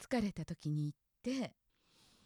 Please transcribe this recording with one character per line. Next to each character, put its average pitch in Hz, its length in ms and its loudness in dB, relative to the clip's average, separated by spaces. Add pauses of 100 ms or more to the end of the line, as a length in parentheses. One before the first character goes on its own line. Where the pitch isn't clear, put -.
疲 247 200 2
れ 202 120 2
た 160 120 -4
時 151 260 -4
に 147 220 2 (300)
言 254 200 0
っ 170 80 -2
て、 - 40 -20 (720)